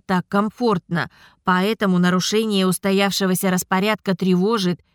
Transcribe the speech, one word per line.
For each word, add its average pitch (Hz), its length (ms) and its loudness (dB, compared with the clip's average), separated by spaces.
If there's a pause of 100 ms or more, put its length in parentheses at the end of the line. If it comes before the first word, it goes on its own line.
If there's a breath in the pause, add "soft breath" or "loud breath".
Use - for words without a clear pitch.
так 185 240 -2
комфортно, 202 800 -2 (340 soft breath)
поэтому 185 540 0
нарушение 190 680 0
устоявшегося 190 840 0
распорядка 185 680 -2
тревожит 185 640 0 (140)